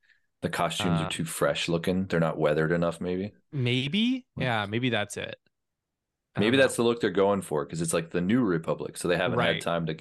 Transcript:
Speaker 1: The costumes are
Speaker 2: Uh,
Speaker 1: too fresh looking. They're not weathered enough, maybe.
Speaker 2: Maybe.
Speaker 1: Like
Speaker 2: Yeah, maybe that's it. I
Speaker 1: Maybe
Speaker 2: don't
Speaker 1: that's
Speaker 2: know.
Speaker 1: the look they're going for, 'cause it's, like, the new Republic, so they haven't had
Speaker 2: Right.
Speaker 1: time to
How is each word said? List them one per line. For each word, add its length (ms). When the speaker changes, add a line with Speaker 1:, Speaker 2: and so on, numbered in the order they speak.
Speaker 1:
The 80
costumes 520
are 40
Speaker 2:
Uh, 40
Speaker 1:
too 160
fresh 440
looking. 380
They're 120
not 180
weathered 340
enough, 280
maybe. 340
Speaker 2:
Maybe. 720
Speaker 1:
Like 80
Speaker 2:
Yeah, 220
maybe 240
that's 280
it. 200
I 40
Speaker 1:
Maybe 180
Speaker 2:
don't 80
Speaker 1:
that's 140
Speaker 2:
know. 40
Speaker 1:
the 60
look 100
they're 120
going 320
for, 220
'cause 140
it's, 140
like, 160
the 100
new 240
Republic, 540
so 100
they 100
haven't 220
had 80
Speaker 2:
Right. 140
Speaker 1:
time 240
to 160